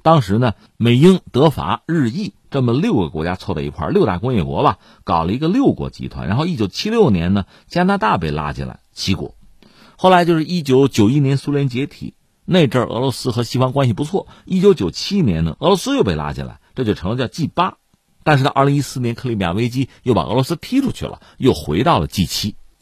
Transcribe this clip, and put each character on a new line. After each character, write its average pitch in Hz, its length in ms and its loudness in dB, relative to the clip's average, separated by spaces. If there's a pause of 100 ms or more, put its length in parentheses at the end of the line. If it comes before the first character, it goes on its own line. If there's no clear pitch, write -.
当 160 180 4
时 98 160 0
呢， 123 160 0 (220)
美 120 200 2
英 175 260 6 (100)
德 147 180 4
法 101 380 -6
日 156 220 0
意 175 240 -8 (160)
这 139 120 -2
么 120 120 0
六 165 260 0
个 82 100 -2
国 78 140 -6
家 90 120 -4
凑 - 180 -8
在 76 80 -6
一 71 80 -6
块 73 180 -8
儿， 98 40 -4
六 180 140 2
大 90 140 -2
工 127 140 -4
业 101 100 0
国 71 180 -4
吧， 139 160 2 (280)
搞 85 180 0
了 82 80 -2
一 120 60 -2
个 156 100 -4
六 214 240 2
国 69 180 -4
集 64 200 -12
团。 62 180 -10
然 92 80 0
后 147 100 0
一 175 120 -4
九 107 100 0
七 - 220 -6
六 220 200 4
年 90 240 2
呢， 101 120 0 (220)
加 175 160 0
拿 196 140 0
大 202 200 0
被 160 120 -4
拉 147 220 -6
进 135 160 -8
来， - 140 -18 (100)
七 - 240 -4
国。 - 200 -10 (600)
后 185 140 2
来 180 160 6
就 170 100 2
是 160 80 0
一 170 180 -4
九 131 280 4
九 104 200 4
一 147 120 2
年 139 160 2
苏 143 160 -4
联 143 160 0
解 123 180 -6
体， - 260 -14 (300)
那 165 240 4
阵 120 160 0
儿 - 40 -6
俄 101 120 -4
罗 131 120 -2
斯 - 200 -4
和 120 120 -2
西 113 140 -6
方 127 140 2
关 139 160 0
系 117 60 2
不 117 100 -4
错。 156 240 -6 (160)
一 185 160 -2
九 196 140 6
九 95 180 -2
七 - 300 -4
年 82 240 2
呢， 80 140 -4
俄 151 100 2
罗 196 80 4
斯 262 180 -2
又 254 80 4
被 98 100 0
拉 73 200 -6
进 67 120 -8
来， 58 140 -18 (160)
这 131 80 -2
就 107 100 0
成 - 160 -8
了 120 80 -4
叫 127 100 -4
G - 200 -6
八。 - 300 -4 (460)
但 151 140 4
是 127 60 2
到 139 80 2
二 135 140 2
零 143 100 2
一 143 60 0
四 - 180 -8
年 117 160 -4
克 127 140 -8
里 117 60 -4
米 101 80 -2
亚 85 100 -2
危 117 160 -2
机， 127 180 -4 (160)
又 123 100 2
把 90 100 0
俄 67 100 -6
罗 131 100 2
斯 165 140 -6
踢 262 240 -2
出 269 100 -2
去 - 140 -10
了， - 160 -12 (160)
又 127 160 4
回 80 300 -2
到 156 160 2
了 76 80 -2
G - 180 0
七。 - 300 -6 (260)